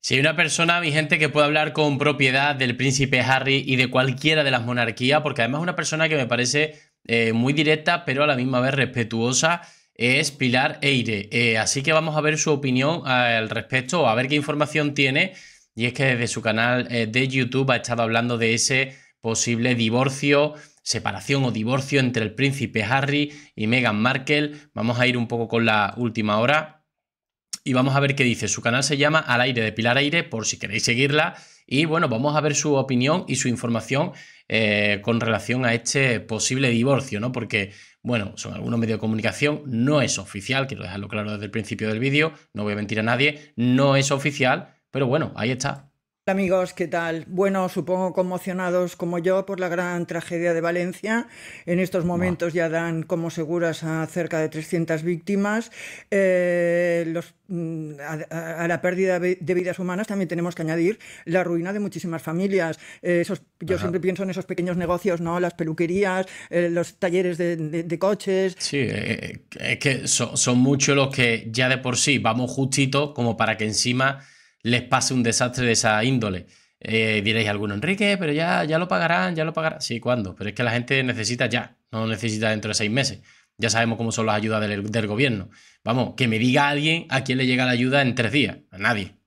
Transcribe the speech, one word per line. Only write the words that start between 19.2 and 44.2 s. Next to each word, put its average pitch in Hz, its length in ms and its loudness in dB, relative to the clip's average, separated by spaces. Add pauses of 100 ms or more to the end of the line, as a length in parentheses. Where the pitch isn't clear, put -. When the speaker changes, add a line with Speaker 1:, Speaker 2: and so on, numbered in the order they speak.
Speaker 1:
posible 117 540 0
divorcio, 139 800 2 (300)
separación 107 600 -2
o 123 60 0
divorcio 127 500 0
entre 120 240 0
el 104 100 -4
príncipe 131 500 -2
Harry 139 480 0 (240)
y 107 100 -4
Meghan 113 340 2
Markle. 147 520 0 (220)
Vamos 117 260 0
a 123 80 4
ir 123 100 2
un 117 80 0
poco 117 220 -4
con 117 180 2
la 104 300 4
última 107 420 0
hora 147 460 0 (800)
y 135 100 -2
vamos 131 220 2
a 139 40 4
ver 139 140 2
qué 135 100 2
dice. 110 240 0
Su - 140 -4
canal 120 220 0
se 151 120 0
llama 147 220 4
Al 120 220 2
Aire 123 220 2
de 107 100 0
Pilar 117 260 2
Eyre, 147 260 2
por 113 220 -6
si - 120 -4
queréis 107 260 -4
seguirla. 143 500 2 (320)
Y 139 180 2
bueno, 160 240 0
vamos 131 280 0
a 156 40 2
ver 147 140 0
su 151 200 2
opinión 135 540 2
y 131 80 -2
su - 120 0
información, 120 640 -2 (360)
eh, 104 540 2
con 117 180 0
relación 113 460 0
a 117 80 2
este 123 460 0
posible 127 500 -2
divorcio, 117 500 0
¿no? 120 100 -4
Porque, 107 420 -4 (300)
bueno, 107 340 -2
son 101 180 -10
algunos 117 260 -4
medios 110 160 0
de 110 40 -6
comunicación, 113 680 0
no 135 340 2
es 113 180 0
oficial, 104 480 -4
quiero 101 180 -10
dejarlo 98 240 -10
claro 107 240 -4
desde 104 120 -8
el 101 60 -10
principio 107 380 -6
del 110 100 -2
vídeo, 143 340 2 (220)
no 104 80 -6
voy 104 100 -2
a 104 40 -2
mentir 104 240 -2
a - 20 0
nadie, 131 520 0
no 127 420 4
es 135 140 2
oficial, 139 640 0 (160)